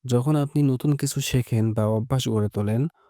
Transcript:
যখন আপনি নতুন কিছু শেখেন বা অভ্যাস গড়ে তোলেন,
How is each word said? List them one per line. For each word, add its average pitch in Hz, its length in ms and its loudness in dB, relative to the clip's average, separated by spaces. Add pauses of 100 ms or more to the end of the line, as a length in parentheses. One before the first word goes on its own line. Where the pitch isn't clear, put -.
যখন 127 300 2
আপনি 147 280 0
নতুন 139 320 2
কিছু 139 260 -4
শেখেন 113 520 0
বা 107 120 0
অভ্যাস 110 440 0
গড়ে 107 200 0
তোলেন, 110 380 -2 (220)